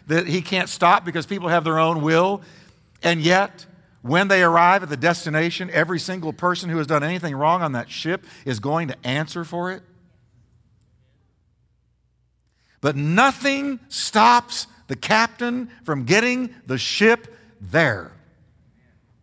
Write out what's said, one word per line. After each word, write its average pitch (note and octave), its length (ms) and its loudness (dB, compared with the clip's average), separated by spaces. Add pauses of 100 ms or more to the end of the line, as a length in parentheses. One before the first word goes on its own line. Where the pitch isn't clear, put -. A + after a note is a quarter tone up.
that E3 180 0
he E3+ 160 -2
can't F#3 280 -4
stop F#3 340 2
because E3+ 220 -6
people F#3 240 -6
have E3 160 2
their D#3+ 140 0
own D#3+ 220 2
will? F3 400 2 (640)
And E3+ 160 0
yet, F#3 460 0 (360)
when F3 280 2
they F#3+ 120 6
arrive F3 420 4
at D#3 60 -12
the D3 60 -4
destination, E3 760 -2
every D#3+ 280 0
single F3 320 -6
person F3 380 -2
who E3 80 -2
has D3 100 -4
done D3 160 0
anything E3 320 -6
wrong D#3+ 260 0
on D3+ 120 -4
that A#2+ 180 -6
ship - 340 -6 (200)
is A#2+ 160 -6
going D3+ 260 -4
to - 80 -8 (100)
answer D3+ 380 -4
for F3 300 -8
it. - 100 -16 (3000)
But C#3 160 0
nothing C4 920 0
stops - 800 2 (200)
the C3+ 80 -8
captain A#3+ 760 -2 (140)
from C#3 220 -4
getting A#3+ 500 0 (100)
the B2+ 120 -4
ship - 580 0 (240)
there. G#2 540 0 (1080)